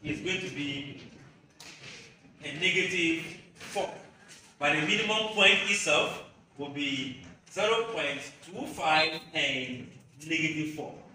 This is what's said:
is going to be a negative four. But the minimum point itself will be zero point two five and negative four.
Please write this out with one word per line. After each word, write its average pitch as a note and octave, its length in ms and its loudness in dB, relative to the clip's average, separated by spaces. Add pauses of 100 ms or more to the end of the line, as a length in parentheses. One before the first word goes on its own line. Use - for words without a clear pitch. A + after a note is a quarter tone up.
is D3+ 180 -4
going F3+ 200 -2
to D#3 80 -6
be C#3 540 -6 (1400)
a C#3+ 120 -8
negative F3+ 720 2 (300)
four. - 400 -4 (640)
But D3 140 4
the D#3 80 4
minimum G#3+ 540 2
point G3 320 8
itself - 580 2 (340)
will C#3+ 120 -6
be C#3 520 -4 (300)
zero A3+ 400 2
point C#3 280 -2 (240)
two F#3 220 -8
five D#3+ 540 2 (120)
and C3 560 -2 (380)
negative D#3 480 0
four. - 200 -8 (200)